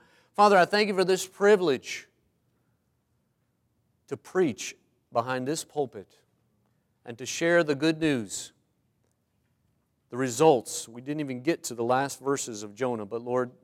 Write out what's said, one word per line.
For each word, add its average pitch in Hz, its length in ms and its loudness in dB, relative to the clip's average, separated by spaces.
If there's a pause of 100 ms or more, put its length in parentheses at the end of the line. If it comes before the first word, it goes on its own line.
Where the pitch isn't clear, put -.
(340)
Father, 202 240 6
I 175 80 8
thank 208 240 2
you 208 40 0
for 185 120 2
this 185 220 0
privilege 185 800 2 (2000)
to - 60 -8
preach - 600 -4 (360)
behind 127 360 -2
this 156 160 -4
pulpit 117 560 -8 (840)
and 117 120 -14
to 127 80 -12
share 170 380 2
the 147 120 0
good 156 260 0
news, 131 500 -4 (1600)
the 123 80 -10
results. 131 720 0
We 117 100 -16
didn't 147 220 -8
even 131 200 -8
get 160 240 -2
to - 80 -8
the 117 120 -4
last 131 340 0
verses 127 440 -4
of 104 120 -16
Jonah, 117 300 -4
but 117 160 -8
Lord, 123 300 -2 (120)